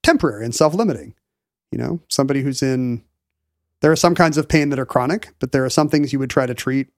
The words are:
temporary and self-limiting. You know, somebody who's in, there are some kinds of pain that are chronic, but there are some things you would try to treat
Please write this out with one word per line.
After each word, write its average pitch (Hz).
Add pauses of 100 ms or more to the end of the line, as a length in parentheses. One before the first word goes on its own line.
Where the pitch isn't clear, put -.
temporary 123
and 120
self-limiting. 156 (560)
You -
know, 135
somebody 139
who's 131
in, 127 (760)
there 151
are 156
some 170
kinds 156
of 151
pain 147
that 139
are 131
chronic, 139 (100)
but 127
there 131
are 123
some 151
things 147
you 139
would 131
try 135
to 123
treat 131